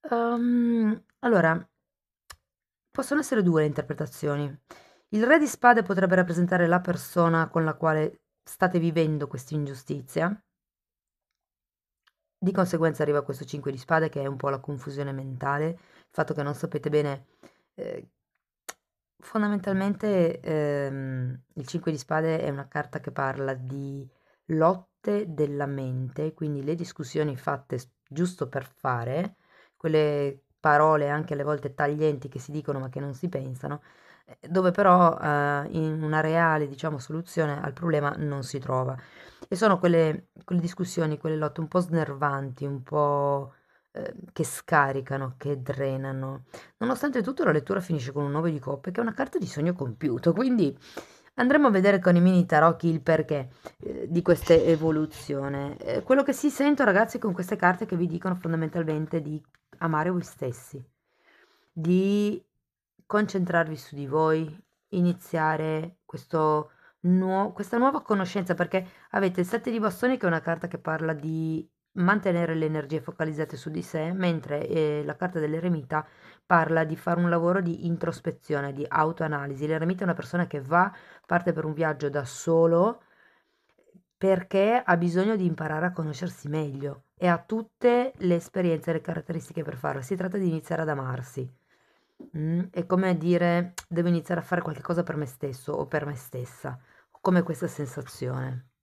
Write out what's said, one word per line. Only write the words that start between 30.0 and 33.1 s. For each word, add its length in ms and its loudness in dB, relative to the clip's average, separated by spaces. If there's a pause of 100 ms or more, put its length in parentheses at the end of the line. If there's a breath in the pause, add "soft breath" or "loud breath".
parole 500 6
anche 240 -2
alle 80 -4
volte 320 -4
taglienti 540 0
che 100 -10
si 120 -14
dicono 280 -6
ma 100 -8
che 120 -8
non 140 -6